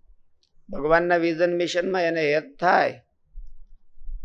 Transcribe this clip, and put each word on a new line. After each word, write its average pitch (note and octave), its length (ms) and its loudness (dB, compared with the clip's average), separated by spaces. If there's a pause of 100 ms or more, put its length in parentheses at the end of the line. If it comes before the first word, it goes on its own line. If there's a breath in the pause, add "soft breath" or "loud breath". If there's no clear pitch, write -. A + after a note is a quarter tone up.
(680)
ભગવાનના E3+ 480 2
વિઝન E3+ 380 0
મિશનમાં F3 480 -2
એને E3 300 0
હેત D3+ 260 -4
થાય E3 420 2 (1200)